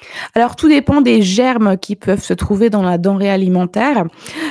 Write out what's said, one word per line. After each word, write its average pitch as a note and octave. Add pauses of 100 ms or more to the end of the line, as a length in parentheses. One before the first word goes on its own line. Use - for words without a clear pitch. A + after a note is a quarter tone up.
(340)
Alors, A#3+
tout D#4
dépend C#4+
des A#3
germes G#3
qui -
peuvent G3
se F3+
trouver G#3
dans G3+
la F3+
denrée G3
alimentaire. F#3+ (460)